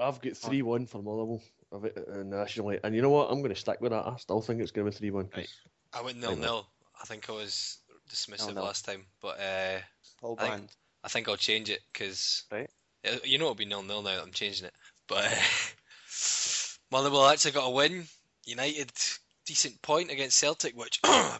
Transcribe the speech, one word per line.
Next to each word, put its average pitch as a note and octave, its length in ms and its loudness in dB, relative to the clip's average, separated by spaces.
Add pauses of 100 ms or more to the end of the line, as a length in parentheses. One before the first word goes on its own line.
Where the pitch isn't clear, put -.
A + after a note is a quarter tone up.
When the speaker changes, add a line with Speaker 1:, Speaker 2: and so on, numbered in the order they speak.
Speaker 1:
I've B2+ 200 0
got B2+ 120 -4
Speaker 2:
Oh. - 160 -8
Speaker 1:
three C3+ 140 2
one A#2+ 240 0
for A2+ 140 -10
Motherwell A2 420 -4 (300)
of G2+ 120 -10
it, - 120 -4
uh, G2 260 -8
nationally. G2+ 640 -2
And G#2+ 100 0
you A2+ 80 4
know C#3 80 6
what? D3 200 6
I'm C#3 120 0
gonna A#2 140 -2
stick - 240 -4
with A#2+ 120 0
that. A2 140 -2
I B2+ 100 -6
still G#2+ 240 0
think A#2 200 -2
it's G#2 100 -4
gonna G#2 200 -2
be G2+ 60 -10
three G#2 140 -4
one, G2 180 -2
'cause - 100 -10
Speaker 2:
Right. F2 100 -8 (460)
Speaker 3:
I B2 80 -6
went B2 160 -8
Speaker 1:
why A#2+ 100 -4
not? A2 100 -2
Speaker 3:
nil - 20 -6
nil. A#2 320 -4 (280)
I - 60 -14
think G#2+ 220 -12
I A#2+ 40 -8
was G#2+ 460 -6 (320)
dismissive G#2 360 -6
Speaker 2:
Nil G2+ 100 -6
nil. F#2+ 80 -2
Speaker 3:
last G2 200 -4
time, F#2+ 220 -8 (140)
but, G2 200 -6
uh, F#2+ 400 -2 (400)
Speaker 2:
Paul A#2 180 -6
Speaker 3:
I A2 40 -2
think, A2+ 120 0
Speaker 2:
Band. G2+ 220 -14 (280)
Speaker 3:
I A2 40 -10
think A2+ 200 -2
I'll G#2 80 0
change G#2+ 340 0
it, - 120 -4 (100)
'cause - 580 -2
Speaker 2:
Right. A2+ 200 -6 (340)
Speaker 3:
uh, A2+ 200 0
you C3+ 140 4
know D#3+ 80 2
it'll C3 100 0
be G#2+ 100 -4
nil G2+ 160 -6
nil G#2 200 -6
now G2 140 -2
that F2 60 -4
I'm F2+ 100 -12
changing F#2+ 340 -4
it. - 80 -14 (320)
But, G2+ 260 0
uh, A2+ 40 0
<laughs> - 1500 -2
Motherwell C#3 380 8
actually D3+ 240 8
got C3+ 140 2
a B2+ 40 2
win. D#3 380 2 (360)
United C3+ 460 -4 (560)
decent D3 360 -2
point D#3+ 280 2
against C3+ 280 2
Celtic, C#3+ 380 0
which A#2 240 -4
<clears throat> - 40 4
I A3 360 6